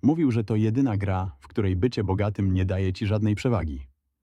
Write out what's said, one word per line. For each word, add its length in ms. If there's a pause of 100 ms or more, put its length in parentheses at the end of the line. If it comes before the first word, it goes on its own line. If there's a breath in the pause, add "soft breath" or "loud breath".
Mówił, 280
że 140
to 120
jedyna 400
gra, 440
w 80
której 280
bycie 280
bogatym 500
nie 100
daje 280
ci 140
żadnej 280
przewagi”. 520 (360)